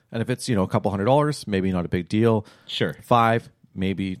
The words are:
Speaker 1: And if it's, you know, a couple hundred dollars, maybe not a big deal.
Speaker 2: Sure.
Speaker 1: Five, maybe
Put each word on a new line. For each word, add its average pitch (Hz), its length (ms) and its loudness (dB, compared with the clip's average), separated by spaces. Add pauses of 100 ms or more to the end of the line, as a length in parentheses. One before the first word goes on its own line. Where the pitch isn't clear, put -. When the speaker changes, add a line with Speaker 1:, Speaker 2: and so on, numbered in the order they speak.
(120)
Speaker 1:
And 113 100 -4
if 110 80 -4
it's, 127 200 -4
you 120 60 2
know, 95 80 2
a 92 40 0
couple 104 240 0
hundred 98 140 -2
dollars, 147 420 0
maybe 95 240 0
not 87 140 -2
a - 40 -8
big 90 200 -4
deal. 110 360 2 (200)
Speaker 2:
Sure. 87 380 -4
Speaker 1:
Five, 117 460 2 (260)
maybe 95 460 -4